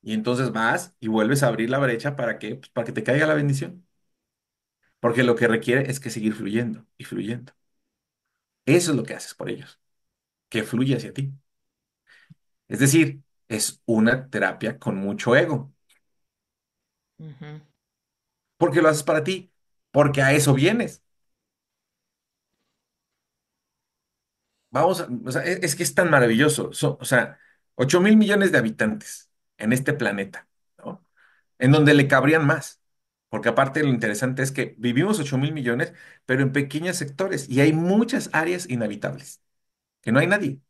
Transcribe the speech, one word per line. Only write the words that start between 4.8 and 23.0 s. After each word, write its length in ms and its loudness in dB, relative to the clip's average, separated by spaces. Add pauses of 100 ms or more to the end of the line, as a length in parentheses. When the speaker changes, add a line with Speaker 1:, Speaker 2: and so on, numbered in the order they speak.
Speaker 1:
Porque 240 0
lo 120 4
que 120 2
requiere 420 0
es 100 -6
que 100 -12
seguir 240 -2
fluyendo 520 -6 (120)
y 60 -16
fluyendo. 480 -10 (1120)
Eso 280 2
es 40 0
lo 80 -2
que 100 -12
haces 200 -16
por 160 -12
ellos, 280 -14 (720)
que 140 -4
fluye 320 -2
hacia 180 -10
ti. 180 -8 (1400)
Es 100 -8
decir, 440 2 (260)
es 380 -6
una 440 2
terapia 480 -4
con 180 -6
mucho 400 0
ego. 360 0 (1500)
Speaker 2:
Ujú. 400 -18 (960)
Speaker 1:
¿Por 160 2
qué 100 4
lo 60 6
haces 140 2
para 220 0
ti? 280 -6 (380)
Porque 320 4
a 100 4
eso 220 4
vienes. 480 0 (3750)